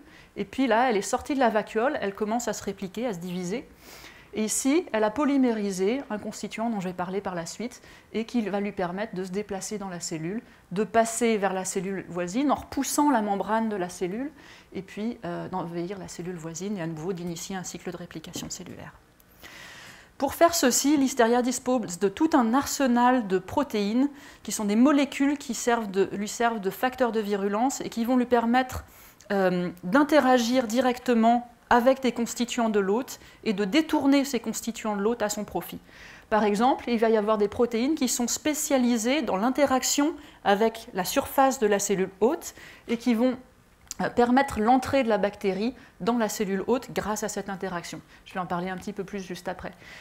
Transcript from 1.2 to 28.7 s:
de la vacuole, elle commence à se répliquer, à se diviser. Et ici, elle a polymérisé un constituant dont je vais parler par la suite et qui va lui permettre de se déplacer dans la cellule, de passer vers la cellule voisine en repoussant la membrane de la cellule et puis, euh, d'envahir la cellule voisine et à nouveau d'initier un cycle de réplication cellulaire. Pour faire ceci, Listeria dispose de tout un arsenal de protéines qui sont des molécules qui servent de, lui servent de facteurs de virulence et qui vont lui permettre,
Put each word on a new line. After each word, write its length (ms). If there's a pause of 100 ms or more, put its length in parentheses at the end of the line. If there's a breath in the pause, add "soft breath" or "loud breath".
de 40
la 100
vacuole, 520
elle 120
commence 360
à 40
se 80
répliquer, 460
à 60
se 60
diviser. 500 (640 loud breath)
Et 120
ici, 480
elle 100
a 60
polymérisé 1000
un 80
constituant 520
dont 100
je 80
vais 60
parler 260
par 160
la 100
suite 360 (320 loud breath)
et 100
qui 180
va 200
lui 100
permettre 420
de 120
se 40
déplacer 480
dans 120
la 100
cellule, 420 (300 loud breath)
de 140
passer 520
vers 140
la 140
cellule 420
voisine 420
en 60
repoussant 560
la 100
membrane 460
de 80
la 140
cellule 420 (400 loud breath)
et 100
puis, 440
euh, 240
d'envahir 500
la 80
cellule 300
voisine 400
et 40
à 60
nouveau 240
d'initier 460
un 80
cycle 260
de 60
réplication 520
cellulaire. 440 (1200 loud breath)
Pour 160
faire 220
ceci, 400
Listeria 460
dispose 580
de 80
tout 260
un 200
arsenal 760
de 100
protéines 680 (360 loud breath)
qui 100
sont 100
des 140
molécules 600
qui 160
servent 380
de, 220
lui 160
servent 320
de 80
facteurs 420
de 80
virulence 640
et 80
qui 160
vont 100
lui 100
permettre, 600 (480 loud breath)